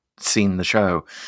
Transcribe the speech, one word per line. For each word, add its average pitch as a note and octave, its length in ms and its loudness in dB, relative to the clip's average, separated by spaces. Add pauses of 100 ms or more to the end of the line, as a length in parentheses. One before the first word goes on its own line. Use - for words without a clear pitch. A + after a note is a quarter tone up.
(200)
seen G2 380 0
the F2+ 60 -2
show, F2+ 420 0 (220)